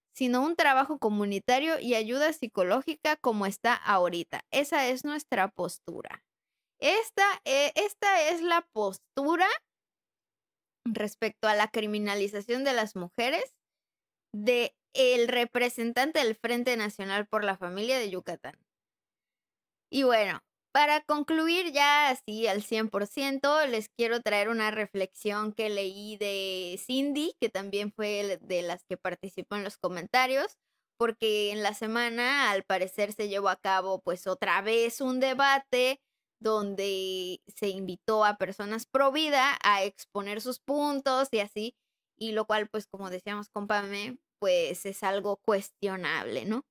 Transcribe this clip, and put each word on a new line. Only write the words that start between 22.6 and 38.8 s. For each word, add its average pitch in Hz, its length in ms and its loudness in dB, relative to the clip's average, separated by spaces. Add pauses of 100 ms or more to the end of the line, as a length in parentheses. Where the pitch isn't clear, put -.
cien 220 260 -2
por 202 160 -2
ciento, 285 640 0
les 220 220 -2
quiero 233 320 -2
traer 208 280 2
una 220 220 0
reflexión 208 840 -4
que 220 160 -2
leí 202 480 -6
de 190 680 -6
Cindy, 285 560 0
que 220 100 0
también 202 420 -4
fue 208 300 -2
el, 196 260 -4
de 175 160 0
las 175 220 -6
que 180 120 -8
participó 185 580 -8
en 208 80 -4
los 196 140 -10
comentarios, 254 800 0 (400)
porque 214 540 0
en 214 100 -4
la 208 120 0
semana, 240 800 0
al 196 120 0
parecer, 190 500 -2
se 208 160 -4
llevó 196 200 0
a 180 80 2
cabo, 190 440 0
pues, 180 260 -4
otra 185 340 2
vez 233 400 0
un 254 180 -2
debate 269 840 2 (380)
donde 196 1080 -2
se - 220 -6
invitó 196 560 0
a 208 120 2
personas 208 500 -6